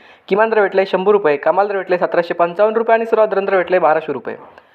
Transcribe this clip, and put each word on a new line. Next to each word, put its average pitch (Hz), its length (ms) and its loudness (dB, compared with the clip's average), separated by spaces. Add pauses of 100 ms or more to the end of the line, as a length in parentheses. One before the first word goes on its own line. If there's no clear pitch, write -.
(280)
किमान 214 220 2
दर 220 120 2
भेटले 196 240 0
शंभर 190 260 0
रुपये, 156 260 2
कमाल 180 300 0
दर 202 80 -6
भेटले 180 220 -2
सतराशे 170 360 -2
पंचावन्न 175 440 0
रुपये 226 160 0
आणि 226 120 0
सर्वात 220 220 2
दर 196 280 -2
भेटले 180 240 0
बाराशे 160 340 0
रुपये. 117 220 -10 (400)